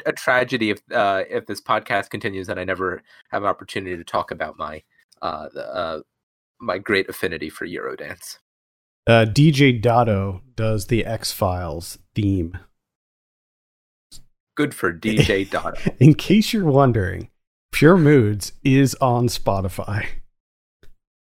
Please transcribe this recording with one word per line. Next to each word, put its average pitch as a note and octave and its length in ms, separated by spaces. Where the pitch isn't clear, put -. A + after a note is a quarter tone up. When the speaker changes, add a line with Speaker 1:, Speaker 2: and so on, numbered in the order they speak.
Speaker 1:
a D#3 40
tragedy B2 600
if, G2 100
uh, G2 380
if - 160
this - 160
podcast A2 480
continues G2 400
and F#2+ 100
I F#2 60
never F#2 380
have G#2 140
an G2+ 60
opportunity F#2+ 460
to E2+ 80
talk - 280
about D#2+ 260
my, D#2 240
uh, D#2 320
the, D2 100
uh, E2 240
my G2 200
great G2 300
affinity E2 420
for - 160
Eurodance. D2 720
Speaker 2:
Uh, A2+ 200
D C#3+ 260
J C3+ 280
Dotto G#2 640
does A2 320
the A2+ 180
X-Files F2+ 920
theme. F#2 420
Speaker 1:
Good D3 180
for - 180
D G#2+ 260
J G2 280
Dotto. - 520
Speaker 2:
<laughs> - 20
In C#3+ 140
case - 400
you're G#3 120
wondering, A2 640
Pure E3+ 260
Moods B2+ 560
is C3+ 320
on B2 320
Spotify. G2 800